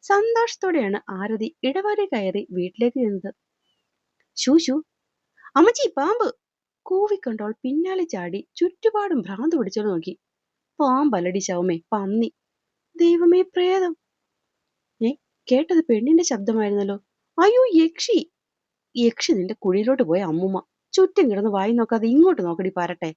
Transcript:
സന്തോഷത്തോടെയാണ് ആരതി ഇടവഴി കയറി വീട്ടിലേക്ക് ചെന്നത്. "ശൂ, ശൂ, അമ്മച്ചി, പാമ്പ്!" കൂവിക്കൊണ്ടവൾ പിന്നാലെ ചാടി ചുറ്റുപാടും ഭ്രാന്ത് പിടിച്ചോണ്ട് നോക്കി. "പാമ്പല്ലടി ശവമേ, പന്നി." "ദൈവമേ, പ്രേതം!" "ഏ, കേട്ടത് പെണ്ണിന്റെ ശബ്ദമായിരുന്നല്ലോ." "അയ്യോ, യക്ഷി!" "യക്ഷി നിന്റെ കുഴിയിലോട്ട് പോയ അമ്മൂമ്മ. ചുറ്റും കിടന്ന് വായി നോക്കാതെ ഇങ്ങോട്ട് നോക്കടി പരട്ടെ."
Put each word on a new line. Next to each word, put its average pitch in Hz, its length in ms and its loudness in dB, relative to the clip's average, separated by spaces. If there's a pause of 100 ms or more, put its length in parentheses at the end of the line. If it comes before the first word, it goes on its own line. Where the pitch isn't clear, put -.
സന്തോഷത്തോടെയാണ് 392 960 0 (120)
ആരതി 214 520 -6
ഇടവഴി 392 420 -2
കയറി 202 460 -4
വീട്ടിലേക്ക് 185 480 -4
ചെന്നത്. 202 300 -4 (1080)
"ശൂ, 277 200 2
ശൂ, 269 180 0 (800)
അമ്മച്ചി, 453 320 4
പാമ്പ്!" 370 400 -2 (580)
കൂവിക്കൊണ്ടവൾ 370 640 -4
പിന്നാലെ 339 520 -4
ചാടി 185 520 -8
ചുറ്റുപാടും 392 680 -2
ഭ്രാന്ത് 214 340 -4
പിടിച്ചോണ്ട് 208 360 -2
നോക്കി. 165 220 -6 (680)
"പാമ്പല്ലടി 254 600 0
ശവമേ, 180 380 -2 (140)
പന്നി." 214 380 -2 (680)
"ദൈവമേ, 339 460 4
പ്രേതം!" 370 520 0 (1080)
"ഏ, 233 100 0 (360)
കേട്ടത് 320 360 2
പെണ്ണിന്റെ 269 400 2
ശബ്ദമായിരുന്നല്ലോ." 202 760 -2 (400)
"അയ്യോ, 440 260 6 (120)
യക്ഷി!" 330 440 2 (760)
"യക്ഷി 233 360 -2
നിന്റെ 185 220 -2
കുഴിയിലോട്ട് 214 500 0
പോയ 170 160 0
അമ്മൂമ്മ. 185 400 -2 (340)
ചുറ്റും 381 380 4
കിടന്ന് 202 180 -2
വായി 196 220 -2
നോക്കാതെ 226 360 0
ഇങ്ങോട്ട് 302 380 4
നോക്കടി 175 320 -4
പരട്ടെ." 170 400 -6